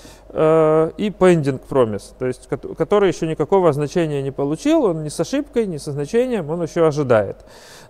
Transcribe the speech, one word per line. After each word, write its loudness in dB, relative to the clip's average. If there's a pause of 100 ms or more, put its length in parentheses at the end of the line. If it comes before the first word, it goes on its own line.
(300)
э, 2
и -2
pending 2
promise, 0
то -6
есть -6
кот-, -8
который 2
ещё -4
никакого 2
значения -2
не -6
получил, 0
он -2
ни -6
с -14
ошибкой, -4
ни -8
со -10
значением, -2
он -4
ещё 0
ожидает. 2 (520)